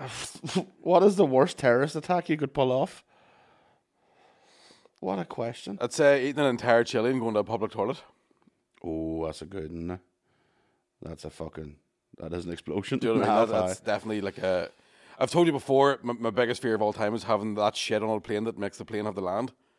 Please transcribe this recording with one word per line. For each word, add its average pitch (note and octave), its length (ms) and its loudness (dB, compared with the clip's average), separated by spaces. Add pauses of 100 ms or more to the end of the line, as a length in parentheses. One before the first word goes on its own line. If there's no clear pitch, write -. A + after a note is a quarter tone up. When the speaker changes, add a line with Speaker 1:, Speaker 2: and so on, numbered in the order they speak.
(840)
Speaker 1:
what F3 200 6
is G3+ 140 8
the G3 80 6
worst C3+ 340 4
terrorist C3+ 380 2
attack F3 320 -2
you D#3 80 0
could D3 180 -4
pull C3 160 2
off? C3 320 -2 (2000)
What F#3+ 180 -4
a F3 60 -4
question. A#2+ 560 -8
Speaker 2:
I'd A#2+ 120 -4
say C#3+ 360 6
eating D3 120 -2
an D3 60 4
entire A#2 380 4
chili A#2+ 260 0
and C3 100 0
going A2+ 140 -2
to G#2+ 60 2
a G2+ 40 2
public G#2+ 280 -4
toilet. A2+ 300 -4 (800)
Speaker 1:
Oh, D#2+ 440 -4
that's D#2 160 -8
a D#2 40 -14
good E2+ 260 -12
one. F2 280 -8 (1000)
That's E2 220 -14
a D#2 60 -12
fucking, D#2 460 -14 (420)
that D#2+ 140 -12
is F2 140 -6
an E2+ 60 -8
explosion. F#2+ 460 -6
Speaker 2:
Do A#2+ 100 -2
you A2+ 60 2
know G#2+ 60 2
what G#2 80 0
I A2 40 2
mean? G#2 60 4
Speaker 1:
<laughs> - 20 -
Nah, A2+ 40 4 (160)
Speaker 2:
That, F#2 80 0
that's F#2+ 120 -6
Speaker 1:
aye. - 40 -20
Speaker 2:
definitely, G#2+ 380 -4
like, G2 160 -6
a, F2+ 320 -2 (480)
I've B2+ 120 0
told E3+ 160 4
you D#3+ 60 4
before, C#3 500 2
my, A#2+ 120 -4
my A#2 160 -4
biggest A#2 320 0
fear A2+ 120 0
of G#2 80 0
all G#2 100 2
time G#2+ 220 -2
is G2+ 100 -6
having G#2+ 300 0
that G#2 220 0
shit G#2+ 260 -2
on A2 140 -2
a G#2 40 -6
plane G#2+ 240 -4
that A2+ 140 -6
makes G2+ 200 -6
the G#2+ 60 -12
plane G#2+ 200 -4
have G#2 120 -6
to G2+ 40 -4
land. G2+ 320 -4 (260)